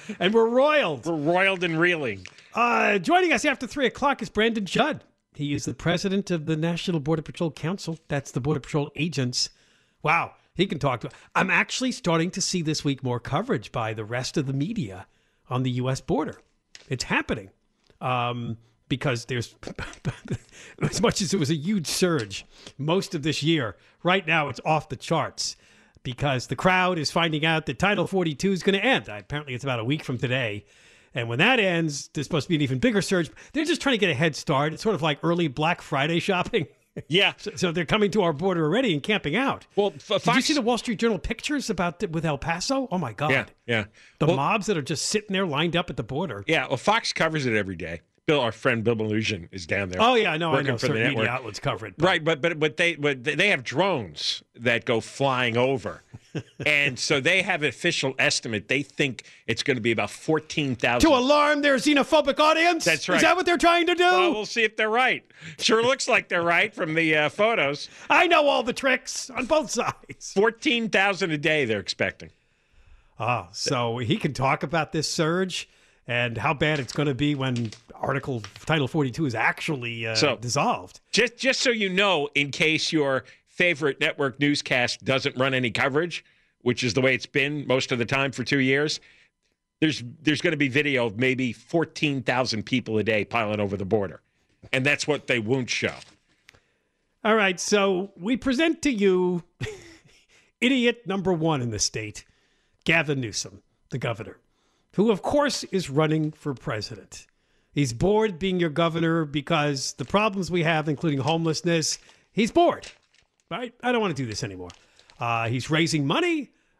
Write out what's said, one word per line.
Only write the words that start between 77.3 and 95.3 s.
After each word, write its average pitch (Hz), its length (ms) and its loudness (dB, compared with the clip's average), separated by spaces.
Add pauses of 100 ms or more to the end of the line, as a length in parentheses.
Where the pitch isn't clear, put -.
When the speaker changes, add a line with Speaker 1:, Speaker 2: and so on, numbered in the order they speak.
Speaker 1:
when 123 340 -2 (240)
Article, 135 480 -4 (240)
Title 151 220 2
forty-two 151 380 0
is 113 100 -2
actually, 120 680 -2
uh, 113 120 -2
Speaker 2:
So, 135 200 4
Speaker 1:
dissolved. 143 640 -2 (140)
Speaker 2:
just, 233 260 2
just 254 220 0
so 269 100 2
you 214 200 0
know, 180 440 2
in 143 160 0
case 156 420 0
your 139 300 0 (240)
favorite 156 540 0
network 147 400 0
newscast 139 640 0
doesn't 131 320 0
run 135 180 2
any 127 160 0
coverage, 143 540 -2 (380)
which 120 200 0
is 123 120 0
the 135 60 2
way 131 140 4
it's 120 100 -4
been 143 440 -2
most 131 240 2
of 120 80 0
the 117 40 0
time 135 280 -2
for 131 100 -6
two 139 160 0
years, 135 400 0 (800)
there's, 147 220 0 (200)
there's 151 180 2
gonna 170 160 2
be 143 100 2
video 131 400 2
of 101 120 -4
maybe 127 340 2
fourteen 151 680 -2
thousand 117 460 0
people 113 320 0
a 104 60 0
day 107 200 2
piling 107 360 -2
over 101 160 -2
the 98 80 -4
border. 95 360 -2 (520)
And 131 120 2
that's 143 220 2
what 139 220 -2
they 127 100 2